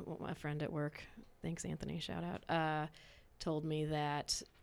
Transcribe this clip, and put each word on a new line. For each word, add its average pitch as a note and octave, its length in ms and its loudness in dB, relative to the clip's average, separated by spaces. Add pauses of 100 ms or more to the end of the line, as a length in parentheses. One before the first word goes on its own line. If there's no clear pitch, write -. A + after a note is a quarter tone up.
(260)
a D#3 100 -2
friend D3 260 0
at - 100 0
work, D3+ 300 0 (400)
thanks E3 240 -2
Anthony, D#3+ 340 -2
shout E3 240 -2
out, F3 200 -4 (100)
uh, D#3 340 4 (520)
told D#3 240 2
me D#3 220 2
that D3 560 2 (220)